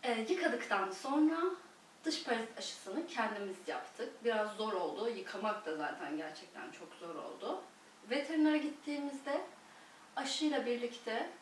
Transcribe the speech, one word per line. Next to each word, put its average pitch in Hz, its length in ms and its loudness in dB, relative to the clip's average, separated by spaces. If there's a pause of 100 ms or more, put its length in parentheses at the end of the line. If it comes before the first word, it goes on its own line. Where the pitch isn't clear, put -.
E, 226 260 2
yıkadıktan 240 640 2
sonra 311 460 4 (640)
dış 311 200 -2
parazit 226 340 0
aşısını 285 500 -6
kendimiz 202 500 -2 (100)
yaptık. - 560 -6
Biraz 214 320 2
zor 214 180 0
oldu. 180 360 0
Yıkamak 190 560 -2
da 156 100 -2
zaten 151 420 -4
gerçekten - 540 -8
çok - 220 -14
zor - 220 -10
oldu. - 460 -4 (480)
Veterinere 302 480 6
gittiğimizde 285 840 -2 (760)
aşıyla 269 500 2
birlikte 240 640 -2 (120)